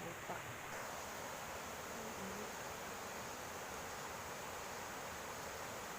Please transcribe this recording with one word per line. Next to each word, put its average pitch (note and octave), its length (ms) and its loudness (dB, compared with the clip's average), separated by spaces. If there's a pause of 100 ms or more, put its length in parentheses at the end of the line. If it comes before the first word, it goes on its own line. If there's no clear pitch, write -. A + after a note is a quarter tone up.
lupa. E3+ 320 0 (4000)